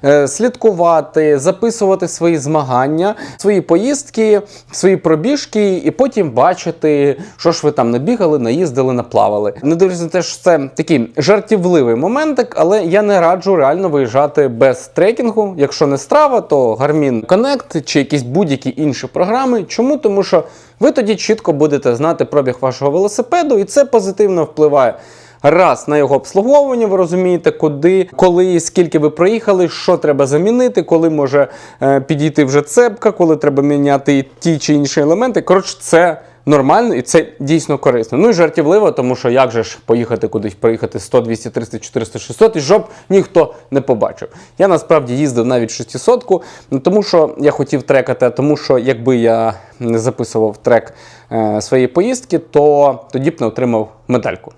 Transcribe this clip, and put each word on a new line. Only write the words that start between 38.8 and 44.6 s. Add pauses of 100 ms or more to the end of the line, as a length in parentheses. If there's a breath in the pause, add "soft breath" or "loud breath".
тому
що
як
же
ж
поїхати
кудись,
проїхати
сто,
двісті,
триста,
чотириста,
шістсот
і
щоб (220 loud breath)
ніхто (180 loud breath)
не
побачив. (280 loud breath)
Я